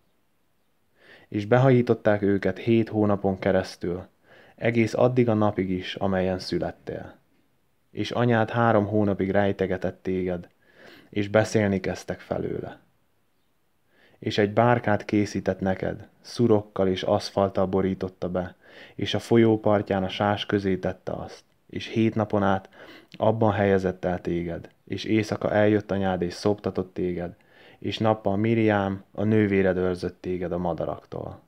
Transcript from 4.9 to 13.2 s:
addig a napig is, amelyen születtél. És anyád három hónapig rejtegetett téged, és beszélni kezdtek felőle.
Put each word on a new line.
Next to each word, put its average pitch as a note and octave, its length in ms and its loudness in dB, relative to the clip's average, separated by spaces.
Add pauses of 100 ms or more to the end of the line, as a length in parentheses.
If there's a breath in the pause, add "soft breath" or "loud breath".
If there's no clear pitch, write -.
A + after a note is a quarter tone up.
addig B2 360 2
a A2 40 2
napig G#2 360 0
is, F#2 260 -6
amelyen F#2 440 -2
születtél. - 760 -8 (760)
És G#2 200 -8
anyád A2+ 380 2
három A#2 360 2
hónapig G2+ 460 0
rejtegetett F#2+ 680 -2
téged, F2+ 460 -4 (600 loud breath)
és G2+ 180 -2
beszélni G#2 520 2
kezdtek F2+ 400 -8
felőle. - 600 -8 (1400 soft breath)